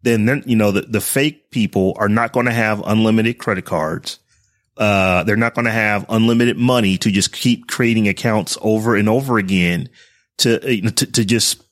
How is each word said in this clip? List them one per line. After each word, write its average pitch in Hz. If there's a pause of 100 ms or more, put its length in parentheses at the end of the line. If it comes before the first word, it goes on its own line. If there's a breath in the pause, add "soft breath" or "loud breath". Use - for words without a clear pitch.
then, 117
then, 131
you 120
know, 104
the, 101
the 107
fake -
people 95
are 104
not 117
gonna 120
have 110
unlimited 110
credit 95
cards. 80 (580)
Uh, 95
they're 104
not 117
gonna 120
have 107
unlimited 117
money 117
to 107
just 95
keep -
creating 110
accounts 104
over 110
and 104
over 123
again 87 (500 soft breath)
to, 117
uh, 110
to, -
to 117
just, 107